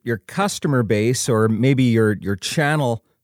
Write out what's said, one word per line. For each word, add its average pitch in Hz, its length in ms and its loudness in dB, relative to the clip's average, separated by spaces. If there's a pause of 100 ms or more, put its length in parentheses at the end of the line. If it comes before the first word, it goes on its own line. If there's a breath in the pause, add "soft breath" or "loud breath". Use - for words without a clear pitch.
your 117 140 -4
customer 160 640 -2
base 110 460 0
or 110 200 2
maybe 127 360 2
your, 110 360 2
your 98 160 -4
channel 143 640 -2 (220)